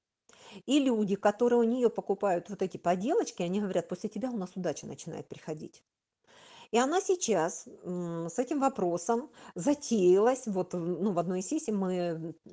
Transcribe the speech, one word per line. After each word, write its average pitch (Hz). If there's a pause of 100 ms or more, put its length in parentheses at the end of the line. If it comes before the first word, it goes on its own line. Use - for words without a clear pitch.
(680)
И 285
люди, 214
которые 240
у 233
неё 240
покупают 190
вот 196
эти 185
поделочки, 196
они 185
говорят: 185
«После 202
тебя 247
у 240
нас 180
удача 180
начинает 151
приходить». - (920)
И 220
она 294
сейчас, 214 (160)
м, 170
с -
этим 262
вопросом 233 (260)
затеялась. 214
Вот, 185
в, 180
ну, 175
в 170
одной 185
из 196
сессий 302
мы, 190
м, 170 (180)